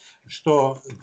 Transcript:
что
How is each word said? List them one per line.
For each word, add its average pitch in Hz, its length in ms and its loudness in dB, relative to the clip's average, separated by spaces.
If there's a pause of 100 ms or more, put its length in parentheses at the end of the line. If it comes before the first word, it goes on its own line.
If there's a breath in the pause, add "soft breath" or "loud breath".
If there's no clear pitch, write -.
(260 soft breath)
что 135 540 0 (220)